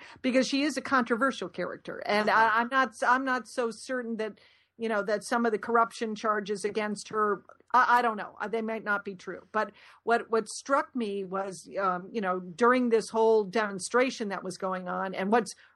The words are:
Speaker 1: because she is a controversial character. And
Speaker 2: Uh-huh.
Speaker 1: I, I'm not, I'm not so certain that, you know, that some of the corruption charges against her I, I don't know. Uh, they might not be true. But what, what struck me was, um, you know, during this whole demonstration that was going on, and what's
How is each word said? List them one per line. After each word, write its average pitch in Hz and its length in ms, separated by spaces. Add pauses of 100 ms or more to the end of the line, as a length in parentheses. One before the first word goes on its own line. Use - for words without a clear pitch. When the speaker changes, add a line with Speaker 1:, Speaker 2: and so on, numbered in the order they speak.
(220)
Speaker 1:
because 254 260
she 277 140
is 285 160
a 254 40
controversial 240 680
character. - 560
And 208 240
Speaker 2:
Uh-huh. 220 240
Speaker 1:
I, 226 80
I'm 233 60
not, 262 260 (120)
I'm 262 200
not 254 200
so 233 240
certain 233 460
that, 208 220 (400)
you 226 100
know, 208 140
that 202 220
some 233 200
of 226 80
the 208 60
corruption 233 560
charges 208 500
against 208 460
her 208 320 (300)
I, 240 260
I 247 40
don't 226 140
know. 175 240
Uh, 214 80
they 220 140
might 220 220
not 202 200
be 196 100
true. 180 280 (100)
But 208 200 (320)
what, 226 260
what 220 180
struck - 460
me 202 300
was, 190 440 (120)
um, 185 320
you 226 80
know, 185 200
during 240 500
this 220 200
whole 220 340
demonstration 214 840
that 190 160
was 180 140
going 185 300
on, 185 260
and 196 180
what's 240 220 (220)